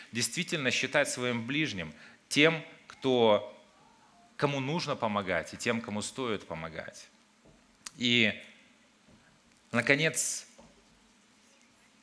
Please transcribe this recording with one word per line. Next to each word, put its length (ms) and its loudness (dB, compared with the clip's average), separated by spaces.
действительно 580 -2
считать 400 2
своим 360 -2
ближним, 460 -4
тем, 360 4
кто, 640 4
кому 240 0
нужно 360 -4
помогать, 560 -2
и 40 -14
тем, 260 -2
кому 180 -6
стоит 460 -6
помогать. 600 -12
И, 340 4
наконец, 760 0